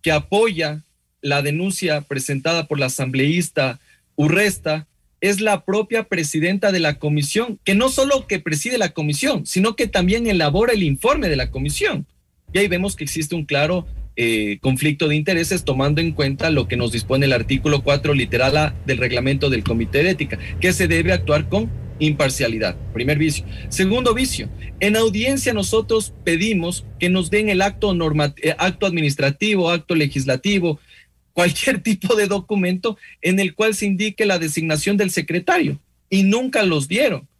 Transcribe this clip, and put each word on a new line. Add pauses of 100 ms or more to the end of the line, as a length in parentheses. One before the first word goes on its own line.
que
apoya (400)
la
denuncia
presentada
por
la
asambleísta (360)
Urresta (320)
es
la
propia
presidenta
de
la
comisión,
que
no
solo
que
preside
la
comisión,
sino
que
también
elabora
el
informe
de
la
comisión. (460)
Y
ahí
vemos
que
existe
un
claro, (320)
eh,
conflicto
de
intereses,
tomando
en
cuenta
lo
que
nos
dispone
el
artículo
cuatro,
literal
A, (100)
del
reglamento
del
Comité
de
Ética, (220)
que
se
debe
actuar
con (300)
imparcialidad. (180)
Primer
vicio. (240)
Segundo
vicio, (320)
en
audiencia
nosotros (120)
pedimos (160)
que
nos
den
el
acto
norma-,
eh,
acto
administrativo,
acto
legislativo, (520)
cualquier
<laughs>
tipo
de
documento (240)
en
el
cual
se
indique
la
designación
del
secretario, (300)
y
nunca
los
dieron. (100)